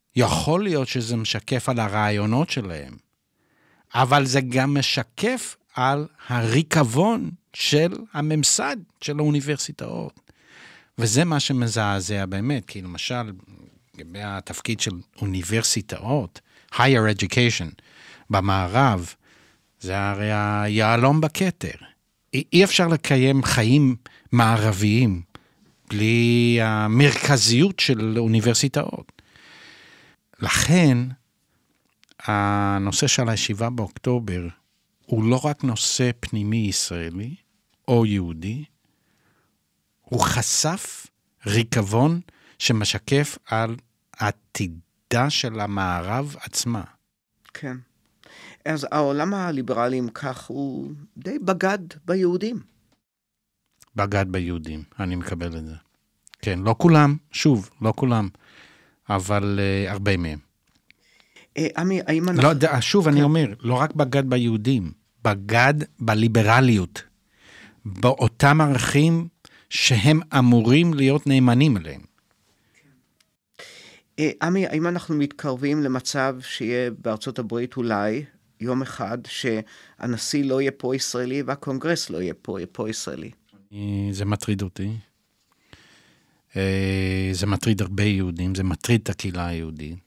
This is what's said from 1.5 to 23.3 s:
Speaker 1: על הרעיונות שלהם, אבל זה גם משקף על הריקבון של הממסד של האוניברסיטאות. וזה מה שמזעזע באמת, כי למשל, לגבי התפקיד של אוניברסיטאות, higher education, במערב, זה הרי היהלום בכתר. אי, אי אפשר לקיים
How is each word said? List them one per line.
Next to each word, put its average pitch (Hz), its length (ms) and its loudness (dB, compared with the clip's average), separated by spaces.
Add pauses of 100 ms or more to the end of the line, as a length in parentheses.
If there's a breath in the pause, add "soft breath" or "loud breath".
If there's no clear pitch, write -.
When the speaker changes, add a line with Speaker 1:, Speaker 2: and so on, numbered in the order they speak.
Speaker 1:
על 120 100 -2
הרעיונות 107 720 0
שלהם, 78 460 -8 (1000)
אבל 131 320 4
זה 131 140 2
גם 131 380 0
משקף - 800 -4 (180)
על 139 320 0 (220)
הריקבון 139 1040 0 (240)
של 160 380 0 (200)
הממסד 156 640 0 (240)
של 147 180 -6
האוניברסיטאות. 147 1000 -4 (800 loud breath)
וזה 113 260 2
מה 156 160 0
שמזעזע 104 840 -2
באמת, 107 400 -4
כי 98 160 -14
למשל, 107 500 -8 (640)
לגבי 87 280 -16
התפקיד 101 580 -8
של 98 140 -6 (260)
אוניברסיטאות, 101 1200 -4 (320 soft breath)
higher 117 440 4
education, 107 680 -2 (480 loud breath)
במערב, 98 840 2 (680 soft breath)
זה 92 180 -6
הרי 101 340 -2
היהלום 107 880 2
בכתר. 156 560 -2 (580)
אי, 131 180 -4
אי 180 120 8
אפשר 190 240 2
לקיים 135 540 2